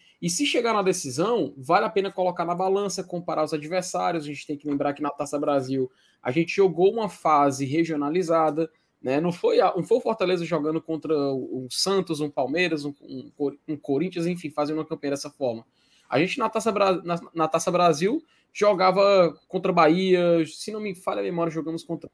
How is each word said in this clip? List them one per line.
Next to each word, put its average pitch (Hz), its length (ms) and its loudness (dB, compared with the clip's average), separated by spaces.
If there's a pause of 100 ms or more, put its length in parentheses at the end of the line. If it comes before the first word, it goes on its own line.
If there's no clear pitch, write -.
(240)
E 175 60 0
se 285 160 -2
chegar 233 280 0
na 208 80 2
decisão, 180 760 0
vale 165 280 2
a 202 40 -2
pena 196 200 0
colocar 175 360 -2
na 175 100 -2
balança, 190 480 -2
comparar 160 400 -4
os 151 100 -4
adversários. 175 680 -2
A 147 40 -10
gente 143 200 -12
tem 151 80 -6
que 143 100 -14
lembrar 143 280 0
que 143 80 -8
na 147 80 -2
Taça 143 280 -6
Brasil 135 540 0 (300)
a 127 100 -4
gente 170 240 0
jogou 190 380 4
uma 220 160 -2
fase 143 560 2
regionalizada, 160 1080 0 (300)
né? 131 180 0
Não 170 140 0
foi - 260 2
a, 190 160 2
não 170 80 -2
foi 226 140 2
o 247 40 0
Fortaleza 185 440 0
jogando 156 360 -2
contra 156 320 -4
o, 135 520 -2
o - 40 -14
Santos, 175 520 -2
um 151 80 -4
Palmeiras, 147 560 -2
um, 143 160 -6
um 131 340 -14
Cor-, 139 220 -4 (100)
um 156 80 -6
Corinthians, 165 500 -2
enfim, 175 240 -4
fazendo 147 280 -4
uma 156 80 -4
campanha 147 260 -6
dessa 139 180 -6
forma. 117 360 -6 (440)
A - 80 0
gente 180 220 0
na 226 80 0
Taça 220 240 -2
Bra-, 196 320 2
na, 170 160 -2 (140)
na 160 160 0
Taça 165 200 0
Brasil 175 540 2 (300)
jogava 190 840 4 (120)
contra 185 240 -2
Bahia, 175 720 6
se - 260 -12
não 214 80 -8
me 202 160 -6
falha 196 240 -4
a 202 40 -2
memória, 170 280 -2
jogamos 160 320 -6
contra - 300 -10